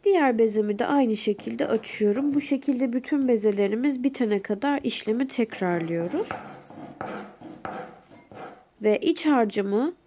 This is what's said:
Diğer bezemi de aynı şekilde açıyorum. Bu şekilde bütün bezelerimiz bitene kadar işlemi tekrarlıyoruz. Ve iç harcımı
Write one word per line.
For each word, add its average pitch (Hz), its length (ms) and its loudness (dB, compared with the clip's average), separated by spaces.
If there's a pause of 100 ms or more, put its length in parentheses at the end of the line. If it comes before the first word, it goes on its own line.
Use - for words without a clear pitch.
Diğer 302 340 4
bezemi 208 400 2
de 233 80 0
aynı 269 300 4
şekilde 214 520 -2
açıyorum. 226 640 0
Bu 285 60 4
şekilde 262 520 0
bütün 254 360 0
bezelerimiz 220 760 2
bitene 220 380 0
kadar 269 420 -2
işlemi 233 440 -2
tekrarlıyoruz. 175 1000 -2 (2500)
Ve 214 160 2
iç 339 280 -2
harcımı 226 680 2 (140)